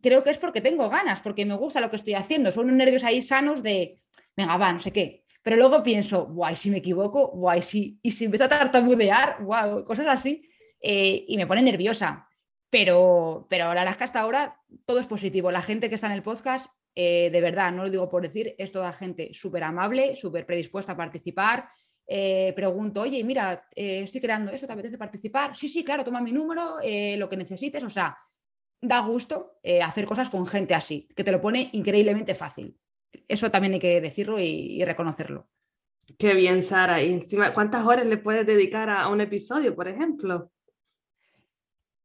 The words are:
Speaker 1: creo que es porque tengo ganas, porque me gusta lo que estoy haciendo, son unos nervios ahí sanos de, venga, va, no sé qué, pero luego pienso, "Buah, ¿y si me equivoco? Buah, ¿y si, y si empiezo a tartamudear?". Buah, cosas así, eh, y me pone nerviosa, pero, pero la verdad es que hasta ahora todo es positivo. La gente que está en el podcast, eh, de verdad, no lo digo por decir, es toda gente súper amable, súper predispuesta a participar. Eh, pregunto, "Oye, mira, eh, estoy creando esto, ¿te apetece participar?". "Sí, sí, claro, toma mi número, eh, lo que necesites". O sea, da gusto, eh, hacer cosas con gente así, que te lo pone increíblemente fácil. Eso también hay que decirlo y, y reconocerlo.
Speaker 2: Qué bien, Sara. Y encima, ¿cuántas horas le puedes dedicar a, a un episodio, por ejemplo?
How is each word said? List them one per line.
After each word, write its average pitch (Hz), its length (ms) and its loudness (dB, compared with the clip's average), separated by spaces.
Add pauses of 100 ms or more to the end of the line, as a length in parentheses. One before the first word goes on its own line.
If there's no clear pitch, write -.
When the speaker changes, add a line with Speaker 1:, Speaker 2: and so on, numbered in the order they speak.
Speaker 1:
creo 262 220 6
que 277 80 2
es 294 80 0
porque 269 220 -4
tengo 269 300 2
ganas, 311 300 0
porque 202 260 -4
me 202 80 -2
gusta 285 260 -2
lo 226 100 -2
que 220 60 -8
estoy 208 180 -4
haciendo, 202 380 0
son 233 140 0
unos 254 100 4
nervios 262 260 4
ahí 247 200 0
sanos 277 400 0
de, 196 400 -4 (340)
venga, 175 200 0
va, 185 160 4
no 170 80 -4
sé - 120 -8
qué, - 320 -4 (180)
pero 226 140 2
luego 262 260 6
pienso, 208 440 0
"Buah, 165 260 -4
¿y 160 40 -6
si 202 140 -2
me 196 80 2
equivoco? 208 540 0
Buah, 180 240 2
¿y 175 60 0
si, 202 400 -4
y 240 80 0
si 226 160 -4
empiezo 214 180 2
a 262 40 4
tartamudear?". 247 920 4
Buah, 208 420 -2
cosas 233 220 -4
así, 277 400 -2 (340)
eh, 196 460 0
y 214 120 -4
me 175 80 0
pone 208 160 4
nerviosa, 202 680 0 (420)
pero, 180 760 4
pero 175 160 0
la 170 60 0
verdad 180 220 0
es 185 40 -8
que 247 80 -6
hasta 240 160 -4
ahora 269 400 -2 (240)
todo 254 160 0
es 156 60 -6
positivo. 190 440 -2
La 180 120 -2
gente 220 260 -4
que 214 60 -6
está 214 140 -4
en 208 40 -4
el 196 100 -6
podcast, 254 480 -6 (240)
eh, 175 380 2
de 170 80 4
verdad, 180 320 0
no 185 120 -4
lo 196 60 -4
digo 185 200 -2
por 180 120 0
decir, 214 360 -8
es 190 120 -10
toda 185 220 -6
gente 175 400 -12
súper 170 320 -8
amable, 214 520 -2
súper 165 280 -8
predispuesta 175 480 -6
a 170 40 -10
participar. 190 760 -4 (360)
Eh, 190 480 0
pregunto, 196 460 -2
"Oye, 247 240 -4
mira, 214 500 -4
eh, 196 280 -6
estoy 196 180 -10
creando 214 320 -4
esto, 180 140 -10
¿te 226 80 -10
apetece 226 240 -12
participar?". 220 580 -4
"Sí, 294 120 -8
sí, 320 160 -6
claro, 277 200 -2
toma 247 160 -4
mi 233 120 -4
número, 320 500 -4
eh, 208 340 -2
lo 196 140 -4
que 185 80 -8
necesites". 254 440 -8
O 220 80 -10
sea, 175 280 -4 (600)
da 240 200 0
gusto, 226 600 -6
eh, 175 200 2
hacer 170 220 -2
cosas 233 260 -4
con 180 160 -4
gente 196 280 -2
así, 156 420 -4
que - 80 -2
te 196 80 2
lo 180 80 2
pone 247 320 -2
increíblemente 208 640 2
fácil. - 420 -14 (500)
Eso 214 240 -2
también 196 240 2
hay 185 60 -2
que 175 200 4
decirlo 196 380 -4
y, 185 60 0 (360)
y 185 40 0
reconocerlo. 156 640 -6 (680)
Speaker 2:
Qué 208 160 4
bien, 185 280 4
Sara. 180 400 2
Y 175 100 2
encima, 196 420 0
¿cuántas 214 320 0
horas 240 200 4
le 214 120 2
puedes 214 280 0
dedicar 214 420 4
a, 196 140 0
a 143 60 0
un 208 120 2
episodio, 208 540 -2
por 175 140 -6
ejemplo? 196 640 -4 (1500)